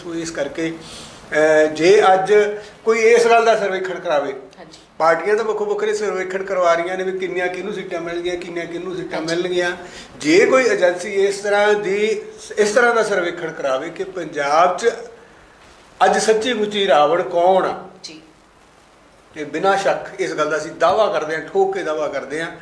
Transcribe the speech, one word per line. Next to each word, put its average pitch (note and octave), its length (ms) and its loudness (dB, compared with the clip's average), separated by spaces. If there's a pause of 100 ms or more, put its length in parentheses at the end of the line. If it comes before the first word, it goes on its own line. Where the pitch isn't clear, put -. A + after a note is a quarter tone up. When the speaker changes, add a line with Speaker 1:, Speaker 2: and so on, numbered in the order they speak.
Speaker 1:
ਸੋ E3+ 120 -10
ਇਸ E3 160 -8
ਕਰਕੇ, D#3+ 420 -6
ਅਹ, - 920 0
ਜੇ F#3 460 6
ਅੱਜ F#3+ 200 2 (520)
ਕੋਈ A3+ 140 2
ਇਸ A#3 280 6
ਗੱਲ A3+ 180 6
ਦਾ A3+ 100 4
ਸਰਵੇਖਣ F#3 440 -4
ਕਰਾਵੇ, C#3 340 -2 (260)
Speaker 2:
ਹਾਂਜੀ। - 200 -20 (180)
Speaker 1:
ਪਾਰਟੀਆਂ E3 380 2
ਤਾਂ A3 100 -2
ਵੱਖੋ G#3 200 -2
ਵੱਖਰੇ G#3 280 -2
ਸਰਵੇਖਣ F#3+ 500 -4
ਕਰਵਾ F3+ 300 2
ਰਹੀਆਂ F3 240 -2
ਨੇ F#3 60 -6
ਵੀ F#3 160 -4
ਕਿੰਨੀਆਂ F3+ 280 -4
ਕਿਹਨੂੰ F#3 260 -6
ਸੀਟਾਂ F3 280 -8
ਮਿਲਣਗੀਆਂ, F3 360 -6
ਕਿੰਨੀਆਂ E3+ 280 -8
ਕਿਹਨੂੰ E3+ 300 -10
ਸੀਟਾਂ E3 240 -8
Speaker 2:
ਹਾਂਜੀ। D#3+ 160 -4
Speaker 1:
ਮਿਲਣਗੀਆਂ। F3+ 360 -2 (480)
ਜੇ E3+ 260 4
ਕੋਈ C4 180 4
ਏਜੰਸੀ F#3 500 0
ਇਸ G3 240 0
ਤਰ੍ਹਾਂ G#3 360 2
ਦੀ, G#3 480 -2 (360)
ਇਸ G#3 140 2
ਤਰ੍ਹਾਂ A#3+ 240 4
ਦਾ A3 80 2
ਸਰਵੇਖਣ E3+ 480 -2
ਕਰਾਵੇ C#3+ 380 -4
ਕਿ F#3 140 -10
ਪੰਜਾਬ D#3+ 720 0
'ਚ A#3 120 0 (1160)
ਅੱਜ G#3 120 4
ਸੱਚੀ A3 360 2
ਮੁੱਚੀ G#3 340 -2
ਰਾਵਣ D#3+ 360 4
ਕੌਣ F3 420 2
ਆ, - 200 -6 (180)
Speaker 2:
ਜੀ। - 180 -18 (1120)
Speaker 1:
ਤੇ D3+ 80 -10
ਬਿਨਾਂ F3 340 0
ਸ਼ੱਕ - 440 -2
ਇਸ D#3+ 120 -4
ਗੱਲ D3+ 160 -2
ਦਾ D#3 80 -2
ਅਸੀਂ D#3 140 -6
ਦਾਅਵਾ G3 360 2
ਕਰਦੇ D#3 280 -4
ਹਾਂ, D#3 80 -8
ਠੋਕ F#3+ 300 0
ਕੇ F3+ 100 -4
ਦਾਅਵਾ D#3 240 -4
ਕਰਦੇ C3+ 340 -6
ਹਾਂ E3+ 100 -8 (100)